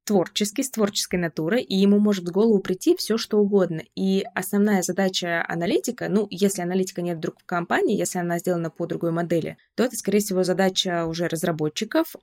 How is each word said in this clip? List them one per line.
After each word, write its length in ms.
творческий, 560
с 80
творческой 460
натурой, 460
и 140
ему 220
может 260
в 80
голову 280
прийти 360
всё, 220
что 200
угодно. 440
И 280
основная 460
задача 640
аналитика, 640
ну, 220
если 320
аналитика 400
нет 160
вдруг 200
в 60
компании, 540
если 200
она 200
сделана 320
по 160
другой 240
модели, 480
то 100
это, 100
скорее 260
всего, 220
задача 640
уже 240
разработчиков — 960